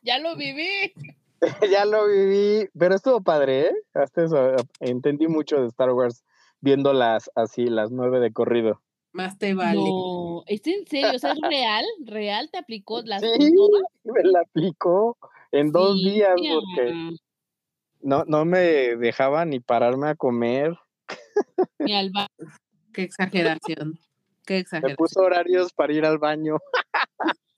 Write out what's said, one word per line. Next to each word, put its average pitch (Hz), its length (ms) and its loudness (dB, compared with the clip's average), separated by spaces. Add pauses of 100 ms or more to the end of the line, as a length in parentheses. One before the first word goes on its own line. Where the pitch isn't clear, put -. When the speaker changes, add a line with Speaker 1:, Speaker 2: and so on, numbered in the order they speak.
Speaker 1:
Ya 240 160 -2
lo 320 180 -6
viví. 339 560 -6 (480)
Speaker 2:
<laughs> 196 300 0
Ya 202 140 4
lo 214 220 2
viví, 202 600 2 (100)
pero 180 160 4
estuvo 233 280 2
padre, 143 460 2
¿eh? 247 40 0 (200)
Hasta 147 320 0
eso, 135 320 2 (240)
entendí 143 480 -2
mucho 156 320 0
de 123 60 0
Star 127 260 -2
Wars 123 320 -2 (360)
viéndolas 135 760 2
así, 120 320 -2
las 110 240 -2
nueve 127 300 -2
de 117 120 0
corrido. 117 500 0 (300)
Speaker 3:
Más 190 260 -8
te 202 160 -2
vale. 185 240 0
Speaker 1:
No, 180 680 -4
¿es 214 200 -6
en 370 200 -4
serio? 277 300 -2
O - 20 -6
sea, 277 140 -2
¿es 277 100 -4
real? 240 420 -2 (200)
¿Real 214 460 -6
te 381 80 -10
aplicó 226 440 -12
las 214 180 -6
Speaker 2:
Sí, 214 80 -2 (260)
Speaker 1:
todas? 403 280 6 (220)
Speaker 2:
me - 200 0
la 370 160 4
aplicó 185 760 0 (340)
en 147 200 2
dos 190 300 4
días, 196 340 2
Speaker 1:
Cintia. 175 180 0
Speaker 2:
porque 160 400 -2 (1080)
no, 139 260 0
no 156 200 0
me 165 500 2
dejaba 135 480 0
ni 139 160 -4
pararme 123 480 0
a 151 60 -2
comer. 127 580 -2 (1080)
Speaker 1:
Ni 240 140 -2
al 196 160 -2
ba- 202 180 -6 (680)
Speaker 3:
Qué 190 80 -6
exageración, 165 960 -4 (480)
qué 190 80 -4
Speaker 2:
Me 190 60 0
Speaker 3:
exageración. 143 360 -4
Speaker 2:
puso 165 240 0
horarios 180 540 2
para 147 180 0
ir 151 140 2
al 156 120 2
baño. 156 400 -2 (140)
<laughs> - 680 -4 (200)